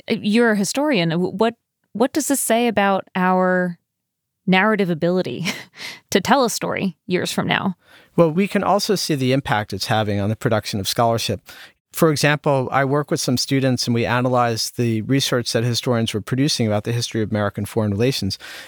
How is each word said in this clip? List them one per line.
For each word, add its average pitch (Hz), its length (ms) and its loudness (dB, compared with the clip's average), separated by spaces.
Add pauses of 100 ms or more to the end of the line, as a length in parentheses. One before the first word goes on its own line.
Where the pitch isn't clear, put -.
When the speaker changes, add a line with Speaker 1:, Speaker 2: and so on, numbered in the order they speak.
Speaker 1:
you're 220 440 2
a 208 40 2
historian. 208 520 0
W-, 170 240 0
what, 220 220 0 (380)
what 233 200 0
does 302 160 -2
this 277 120 0
say 233 280 0
about 202 480 0
our 185 640 2 (680)
narrative 190 440 4
ability 170 560 -2 (320)
<laughs> - 320 -16
to 202 100 4
tell 254 240 2
a 220 60 0
story - 460 -6 (100)
years 175 260 -2
from - 140 -2
now? - 300 0 (400)
Speaker 2:
Well, 165 140 6
we 185 160 2
can 196 160 -2
also 196 320 2
see 165 200 -2
the 127 180 2
impact 117 400 0
it's 95 140 -6
having 104 340 0
on 101 80 0
the 110 80 -2
production 110 440 -2
of 98 80 -4
scholarship. 117 520 0 (520)
For 160 180 2
example, 147 640 2
I 135 120 2
work 139 260 -2
with 151 100 -2
some 127 160 0
students 131 500 0
and 120 80 0
we 117 100 0
analyze 120 680 0
the 113 320 -2
research 131 500 0
that 117 100 0
historians 117 500 0
were 104 80 -4
producing 127 460 0
about 104 160 0
the 117 100 -4
history 117 300 -2
of 98 80 -2
American 104 360 -2
foreign 107 260 0
relations. 104 440 -2 (320)